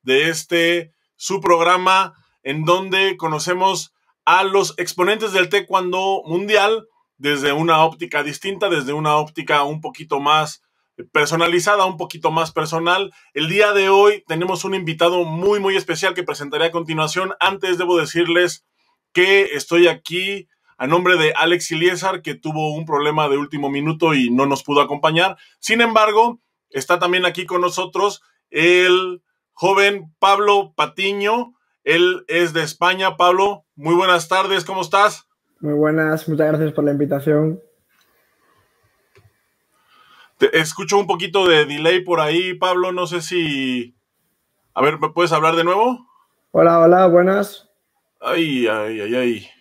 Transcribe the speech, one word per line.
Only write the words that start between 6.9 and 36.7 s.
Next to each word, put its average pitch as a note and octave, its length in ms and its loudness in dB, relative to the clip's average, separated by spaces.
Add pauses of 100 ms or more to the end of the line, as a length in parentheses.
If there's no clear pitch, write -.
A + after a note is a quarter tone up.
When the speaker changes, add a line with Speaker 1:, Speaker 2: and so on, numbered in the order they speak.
Speaker 1:
desde C#3+ 340 -2
una D#3+ 320 4
óptica D#3+ 400 -2
distinta, F#3+ 460 -6
desde C#3+ 240 -2
una D3+ 240 0
óptica D3+ 460 -2
un D3+ 180 -6
poquito C#3+ 400 -6
más D3+ 420 0 (480)
personalizada, E3+ 720 2
un F#3 140 -2
poquito D#3+ 340 -4
más D#3+ 220 -2
personal. E3+ 580 -2 (220)
El D#3 160 -4
día G#3 240 2
de G3 160 2
hoy G3+ 360 4
tenemos F3 380 -4
un F#3+ 100 -6
invitado E3+ 520 0
muy, F#3 340 -2
muy F#3+ 160 -2
especial F3 380 -2
que F3+ 100 -6
presentaré D3 440 -4
a E3 40 -2
continuación. E3 720 -4
Antes F#3+ 360 0
debo F3 200 0
decirles E3+ 680 0 (460)
que G3 320 4 (100)
estoy E3+ 360 2
aquí F#3 580 -6 (300)
a B2+ 100 -6
nombre F3+ 300 2
de D#3 180 2
Alex E3 360 -2
Iliesar, F3+ 500 -2
que D3 140 -10
tuvo D#3 380 -6
un D#3+ 120 -10
problema D3+ 420 -2
de C#3 100 0
último C#3+ 320 -6
minuto D#3 440 -2
y B2+ 160 0
no B2+ 160 2
nos C#3 180 -2
pudo C#3+ 160 0
acompañar. D#3 560 0 (240)
Sin A3+ 220 -2
embargo, A3 580 2 (320)
está F3 280 0
también F3+ 260 0
aquí F3 200 -4
con F3+ 160 -4
nosotros F#3 600 -2 (280)
el F3+ 720 2 (320)
joven G3 680 0
Pablo G3+ 560 2
Patiño. G3+ 760 -4 (320)
Él F3+ 420 2
es E3 240 0
de D#3+ 120 -2
España. F3+ 520 -2
Pablo, F#3+ 480 2 (120)
muy D#3 200 -2
buenas F3+ 320 2
tardes, F#3 380 -2
¿cómo F#3+ 160 -6
estás? G3 480 0 (320)
Speaker 2:
Muy D3 120 -4
buenas, D#3 540 0
muchas D#3 200 0
gracias D#3 260 0